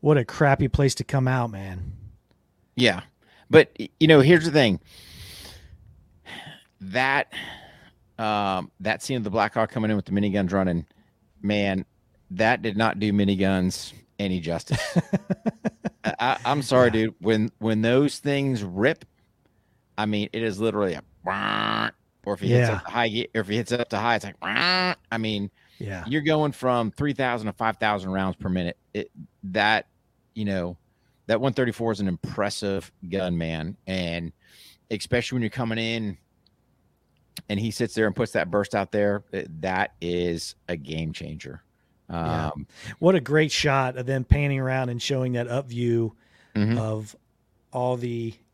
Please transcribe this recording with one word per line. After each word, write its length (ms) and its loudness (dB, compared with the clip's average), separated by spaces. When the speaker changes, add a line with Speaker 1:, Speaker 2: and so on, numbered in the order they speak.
Speaker 1:
What 80 8
a 80 2
crappy 420 4
place 280 2
to 80 -8
come 240 0
out, 240 0
man. 400 -10
Speaker 2:
Yeah. 260 4
But, 320 8
y-, 100 -6
you 80 6
know, 140 10
here's 220 8
the 60 2
thing. 300 4
That, 500 0
um, 640 -2
that 240 -4
scene 140 -4
of 60 -4
the 60 -4
Black 240 2
Hawk 160 0
coming 220 -2
in 40 2
with 120 -2
the 40 -6
miniguns 400 0
running, 360 0
man, 420 0
that 320 2
did 120 -2
not 240 0
do 140 0
miniguns 800 0
any 220 -2
justice. 420 -4
Speaker 1:
<laughs> 520 -8
Speaker 2:
I, 160 -4
I, 240 0
I'm 200 0
sorry, 240 6
Speaker 1:
Yeah. 40 4
Speaker 2:
dude. 140 -4
When, 400 2
when 240 0
those 340 4
things 460 -2
rip, 420 0
I 120 -2
mean, 260 -2
it 80 -6
is 180 -4
literally 360 -2
a, 80 -14
or 80 -2
if 60 -6
he 80 -2
hits 200 6
Speaker 1:
Yeah. 100 0
Speaker 2:
up 80 -10
the 40 -12
high 200 0
ge-, 260 -4
or 60 0
if 60 -4
he 100 0
hits 140 -2
it 80 -2
up 100 -4
to 100 -2
high, 160 2
it's 100 -4
like, 160 -14
I 540 0
mean, 320 -2
Speaker 1:
Yeah. 300 -10
Speaker 2:
you're 160 -2
going 300 2
from 360 0
three 240 -4
thousand 320 -2
to 80 -4
five 240 -2
thousand 320 0
rounds 280 -2
per 120 -6
minute. 260 -2
It, 160 -6
that, 420 2
you 100 -4
know, 320 -4
that 140 2
one 100 2
thirty-four 400 -2
is 80 -4
an 80 0
impressive 840 -4
gun, 280 -2
man. 380 -6
And 440 -4
especially 460 -4
when 60 -2
you're 80 -2
coming 280 -4
in 400 -4
and 100 -2
he 120 -2
sits 220 -4
there 140 2
and 80 -2
puts 180 -2
that 160 0
burst 240 -2
out 200 -2
there, 300 0
it, 280 -8
that 380 -2
is 560 -4
a 80 -4
game 340 -6
changer. 500 -14
Speaker 1:
Yeah. 380 -4
Speaker 2:
Um, 200 -10
Speaker 1:
What 160 6
a 40 4
great 320 0
shot 460 0
of 80 -6
them 180 -2
panning 360 2
around 300 -2
and 120 -6
showing 320 -2
that 160 -2
up 180 -4
view 480 0
Speaker 2:
Mm-hmm. 220 2
Speaker 1:
of 380 -6
all 240 0
the 360 -6